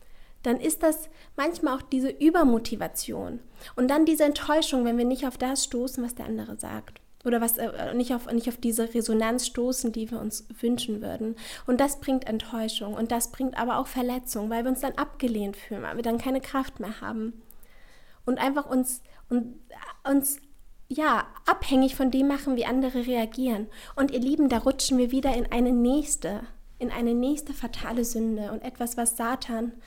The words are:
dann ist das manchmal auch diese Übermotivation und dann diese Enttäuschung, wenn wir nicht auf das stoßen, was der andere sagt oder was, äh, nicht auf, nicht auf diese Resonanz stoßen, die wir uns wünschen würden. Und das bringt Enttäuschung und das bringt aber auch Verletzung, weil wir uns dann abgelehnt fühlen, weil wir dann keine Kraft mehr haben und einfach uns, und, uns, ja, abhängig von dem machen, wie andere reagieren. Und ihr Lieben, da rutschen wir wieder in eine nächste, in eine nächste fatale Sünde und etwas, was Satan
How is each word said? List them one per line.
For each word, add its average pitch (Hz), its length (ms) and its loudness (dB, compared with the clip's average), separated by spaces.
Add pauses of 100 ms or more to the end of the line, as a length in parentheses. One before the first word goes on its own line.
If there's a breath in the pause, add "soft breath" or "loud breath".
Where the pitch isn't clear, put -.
(420 soft breath)
dann 240 160 2
ist - 240 -2
das 311 260 2 (280 soft breath)
manchmal 294 400 0
auch 262 60 -8
diese 262 260 0
Übermotivation 233 1300 2 (380 loud breath)
und 254 120 4
dann 311 180 6
diese 311 180 6
Enttäuschung, 294 600 2
wenn 233 140 2
wir 240 60 2
nicht 254 220 0
auf 254 120 -6
das 262 260 0
stoßen, 254 380 -4
was 240 140 -6
der 226 100 -10
andere 220 300 -6
sagt - 440 -10 (260)
oder 240 140 4
was, 233 180 0
äh, - 360 -4
nicht 247 200 0
auf, 240 180 -4
nicht 233 160 0
auf 240 80 -2
diese 233 380 0
Resonanz 226 520 2
stoßen, 247 460 0
die 220 180 -4
wir 226 100 -6
uns - 260 -6 (140)
wünschen 233 420 0
würden. 226 340 -4 (300 loud breath)
Und 254 140 4
das 285 200 2
bringt 262 260 0
Enttäuschung 220 680 -4
und 226 160 -2
das 233 220 -2
bringt 262 260 -4
aber 233 200 0
auch 262 100 -2
Verletzung, 247 600 -4
weil 226 160 -2
wir 262 60 0
uns 254 100 -2
dann 269 120 -2
abgelehnt 220 640 -2
fühlen, - 260 -10
weil - 140 -6
wir 233 60 -4
dann 233 160 0
keine 262 220 -2
Kraft 269 400 -4
mehr 208 200 -8
haben 220 420 -6 (800 soft breath)
und 254 140 0
einfach 277 280 0
uns, 254 360 0 (260 soft breath)
und, 240 300 -2 (500)
uns, 277 300 2 (500)
ja, 269 380 2 (200)
abhängig 262 500 4
von 254 160 2
dem 269 160 4
machen, 277 280 0
wie 233 80 -2
andere 254 420 0
reagieren. 233 600 0 (300 loud breath)
Und 277 160 4
ihr 254 80 0
Lieben, 277 280 4
da 240 100 4
rutschen 269 400 2
wir 247 120 4
wieder 262 240 2
in 233 160 0
eine 247 220 4
nächste, 240 720 2 (360)
in 247 140 -4
eine 233 200 0
nächste 277 420 0
fatale 233 500 -4
Sünde 220 480 -2
und 220 100 -8
etwas, 247 340 -6
was 233 200 -2
Satan 233 560 -4 (140 loud breath)